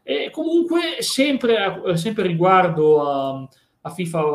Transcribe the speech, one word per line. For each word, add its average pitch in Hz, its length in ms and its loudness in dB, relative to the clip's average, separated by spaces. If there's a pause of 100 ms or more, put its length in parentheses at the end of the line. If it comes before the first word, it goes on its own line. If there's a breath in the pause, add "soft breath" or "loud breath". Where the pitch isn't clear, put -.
E 269 280 -4
comunque, 330 720 -2
sempre 254 560 0
a, 185 380 -2
sempre 202 300 -2
riguardo 165 840 4
a, 135 400 -4 (340 soft breath)
a 160 100 -12
fifa, 165 300 -4 (140)